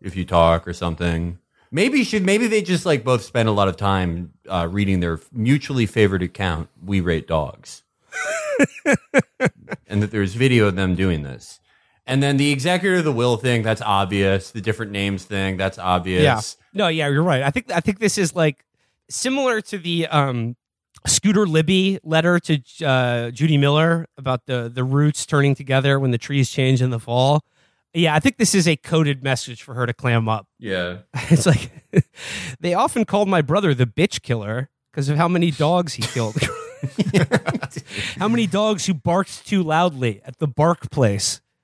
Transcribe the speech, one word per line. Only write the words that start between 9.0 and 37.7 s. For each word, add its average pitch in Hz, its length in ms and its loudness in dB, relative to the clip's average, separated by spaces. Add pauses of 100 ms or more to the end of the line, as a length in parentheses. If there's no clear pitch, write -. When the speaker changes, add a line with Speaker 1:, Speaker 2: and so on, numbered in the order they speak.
Speaker 1:
And 104 160 -2
that 104 80 -2
there's 98 240 -2
video 123 320 4
of 95 100 0
them 92 180 0
doing 87 280 0
this. 65 380 -16 (460)
And 135 160 0
then 143 140 0
the 143 160 2
executor 180 440 0
of 175 80 2
the 151 80 0
will 120 240 2
thing, 120 260 0
that's 110 200 0
obvious. 98 680 2
The 113 100 -12
different 107 320 -4
names 98 320 -2
thing, 98 320 -4
that's 95 220 -4
obvious. 90 440 0
Speaker 2:
Yeah. 127 180 4 (380)
No, 202 100 2
yeah, 160 200 -2
you're 143 140 2
right. 147 200 2
I 139 80 0
think, 254 220 -4
I 170 80 -2
think 190 180 -2
this 214 200 0
is, 180 160 -2
like, 156 300 0 (440)
similar 254 540 -2
to 208 160 -10
the, 170 300 -2
um, 123 480 -2 (500)
Scooter 208 400 2
Libby 185 560 2
letter 160 380 2
to, 151 200 0 (240)
uh, 123 460 0
Judy 143 280 2
Miller 156 480 2 (100)
about 131 300 -4
the, 120 260 -4
the 127 120 -4
roots 143 420 0
turning 143 280 2
together 135 460 2
when 131 100 0
the 120 80 0
trees 139 320 0
change 131 320 2
in 127 80 0
the 117 100 -4
fall. 131 440 2 (480)
Yeah, 165 220 2
I 156 60 4
think - 180 0
this 220 160 2
is 180 120 4
a 165 100 4
coded 143 460 0
message 127 400 -4
for 131 120 -16
her 123 120 -2
to 117 80 -2
clam 117 340 2
up. 107 200 -2 (100)
Speaker 1:
Yeah. 90 400 -6 (160)
Speaker 2:
<laughs> - 160 -2
It's - 160 6
like, - 240 2 (220)
<laughs> - 680 -4
"They 175 140 -2
often 226 300 0
called 202 240 0
my 185 120 2
brother 156 340 2
the 123 120 2
bitch 151 360 -2
killer 117 460 -6 (240)
'cause 135 160 -4
of 147 80 0
how 170 120 2
many 170 240 2
dogs 165 420 0
he - 80 -8
killed." 113 400 -4
<laughs> - 40 -2 (680)
Speaker 1:
<laughs> - 1040 -4